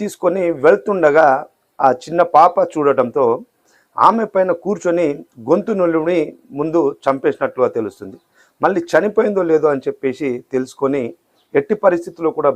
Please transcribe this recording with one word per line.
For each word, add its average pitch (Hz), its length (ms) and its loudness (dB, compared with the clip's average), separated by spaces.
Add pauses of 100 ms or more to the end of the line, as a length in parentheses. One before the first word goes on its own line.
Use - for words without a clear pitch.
తీసుకొని 185 420 -2 (220)
వెళ్తుండగా 165 640 4 (600)
ఆ - 20 6 (140)
చిన్న 170 180 -2 (160)
పాప 175 180 6 (180)
చూడటంతో 135 520 0 (840)
ఆమె 220 180 2 (100)
పైన 185 160 2 (140)
కూర్చొని 175 420 -2 (420)
గొంతు 202 300 0
నులిమి 165 400 0 (400)
ముందు 160 220 0 (260)
చంపేసినట్లుగా 135 600 -2 (100)
తెలుస్తుంది. 98 380 -10 (460)
మళ్ళీ 170 200 0 (100)
చనిపోయిందో 208 580 0
లేదో 151 220 2
అని 135 140 -6
చెప్పేసి 135 420 -6 (240)
తెలుసుకొని 135 500 -4 (560)
ఎట్టి 170 240 -2
పరిస్థితుల్లో 175 560 0
కూడా 147 160 0